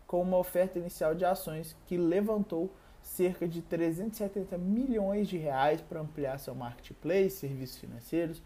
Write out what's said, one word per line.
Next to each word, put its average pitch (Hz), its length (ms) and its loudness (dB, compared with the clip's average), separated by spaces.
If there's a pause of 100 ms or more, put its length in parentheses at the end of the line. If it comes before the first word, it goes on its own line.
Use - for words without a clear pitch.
com 175 140 0
uma 185 160 2
oferta 180 420 2
inicial 170 360 0
de 180 100 0
ações 165 500 -2 (120)
que 180 100 -2
levantou 190 760 2 (300)
cerca 180 480 0
de 165 140 -4
trezentos 170 580 -2
e 208 40 0
setenta 190 340 -4
milhões 208 680 2
de 180 100 -2
reais 151 420 4
para 160 180 -8
ampliar 147 400 -4
seu 127 160 -8
marketplace, 151 760 0
serviços 135 480 -6
financeiros 160 680 -4